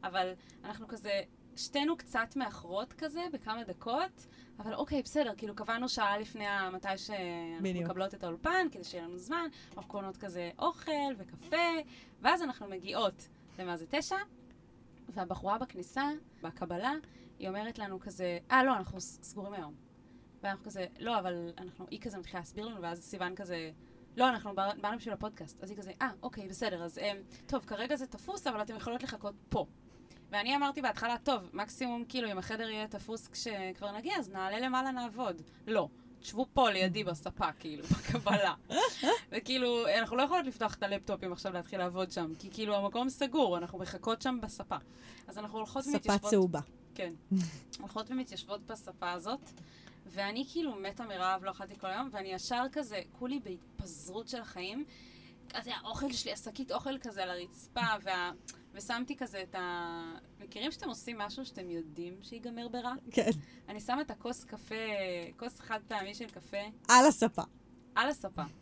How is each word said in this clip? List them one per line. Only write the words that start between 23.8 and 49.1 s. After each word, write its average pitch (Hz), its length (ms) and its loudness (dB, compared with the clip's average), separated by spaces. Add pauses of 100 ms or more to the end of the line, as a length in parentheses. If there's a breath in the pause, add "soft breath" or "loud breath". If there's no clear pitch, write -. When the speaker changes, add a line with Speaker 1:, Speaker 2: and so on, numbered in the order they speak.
Speaker 1:
"לא, 254 120 8
אנחנו 208 260 -2
בא-, 196 160 2 (100)
באנו 214 160 0
בשביל 220 160 -4
הפודקאסט." 202 500 -8
אז 190 60 -10
היא 202 80 -10
כזה, 190 140 -10 (100)
"אה, 262 80 2 (140)
אוקיי, 214 240 -6
בסדר, 185 360 -2
אז, 170 140 -6
אמ, 202 200 0 (280 soft breath)
טוב, - 200 -2
כרגע 233 300 0
זה 254 120 -4
תפוס, 370 400 -4
אבל 220 140 0
אתם 220 140 -4
יכולות 240 280 -4
לחכות 214 320 -6 (140)
פה." - 160 4 (640 soft breath)
ואני 214 260 2
אמרתי 285 260 2
בהתחלה, 233 420 2
"טוב, 220 300 2
מקסימום, 240 560 -2
כאילו, 233 220 0
אם 190 60 -2
החדר 220 320 -4
יהיה 214 180 -2
תפוס 214 400 -6
כשכבר 202 640 -4
נגיע, 254 280 -2
אז 208 100 -4
נעלה 190 300 -2
למעלה, 262 320 2
נעבוד." 226 500 -2 (260 soft breath)
"לא, 208 220 4 (300 soft breath)
תשבו - 340 -2
פה 247 160 10
לידי 185 340 4
בספה, 175 560 0
כאילו, 151 240 -8
בקבלה." - 680 4 (160)
<laughs> 381 600 4
וכאילו, 240 540 2 (140)
אנחנו 226 160 0
לא 254 80 8
יכולות 320 220 4
לפתוח 240 300 0
את - 80 -2
הלפטופים 196 500 0
עכשיו 185 200 -4
להתחיל 180 260 -2
לעבוד 180 320 0
שם, 165 280 -2
כי 190 120 -10
כאילו, 208 240 2
המקום 202 340 2
סגור, 254 480 4
אנחנו 175 220 -4
מחכות 190 420 -2
שם 254 200 0
בספה. - 360 -4 (500 soft breath)
אז 180 100 -10
אנחנו 214 200 -6
הולכות 220 260 -2
Speaker 2:
ספה 277 80 2
Speaker 1:
ומתיישבות 208 400 4
Speaker 2:
צהובה. 185 280 8 (360)
Speaker 1:
כן. 175 180 -4 (180)
<laughs> 170 480 0
הולכות 220 320 -6
ומתיישבות 226 540 -4
בספה 185 460 -6